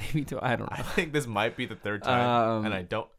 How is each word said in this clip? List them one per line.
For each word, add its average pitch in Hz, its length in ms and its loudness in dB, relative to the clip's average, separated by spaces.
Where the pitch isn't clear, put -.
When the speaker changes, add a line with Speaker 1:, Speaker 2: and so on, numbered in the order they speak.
Speaker 1:
maybe 151 120 2
tw-, 131 180 -6
I 120 140 2
don't 110 120 -4
know. - 80 -6
Speaker 2:
I 135 60 -4
think 160 300 0
this 143 160 0
might 110 280 0
be 123 100 -4
the 107 100 -10
third 104 260 -4
time, 120 560 4
Speaker 1:
Um, 107 80 -2
Speaker 2:
and 104 80 0
I 95 80 -2
don't, 107 240 -4